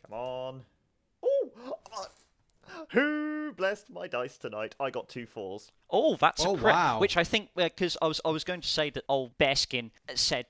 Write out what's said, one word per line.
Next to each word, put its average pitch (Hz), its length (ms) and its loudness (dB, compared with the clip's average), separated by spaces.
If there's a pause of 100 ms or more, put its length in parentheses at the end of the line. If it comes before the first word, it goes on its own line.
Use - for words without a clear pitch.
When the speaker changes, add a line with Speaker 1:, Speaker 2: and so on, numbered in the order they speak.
Speaker 1:
Come - 120 -18
on. 127 460 -8 (600)
Oh! 523 320 2
<gasps> 233 500 -12 (840)
Who 302 640 0
blessed 190 360 -4
my 175 180 -10
dice 123 300 -6
tonight? 110 420 -8
I 135 100 -2
got 123 180 -6
two 120 180 -12
fours. 101 460 -10 (180)
Speaker 2:
Oh, 240 280 2
that's - 260 4
a 175 60 2
Speaker 3:
Oh, 202 80 2
Speaker 2:
crit, 220 160 6
Speaker 3:
wow. 147 260 4
Speaker 2:
which 196 160 2
I 175 80 4
think, 208 320 -2
uh, 170 200 2
'cause 175 260 0
I 165 60 4
was, 156 180 0
I 160 40 2
was 156 140 -2
going 180 160 -4
to - 80 -8
say 151 220 0
that - 180 -8
old 131 300 -2
Bearskin 135 520 2 (260)
said 123 340 0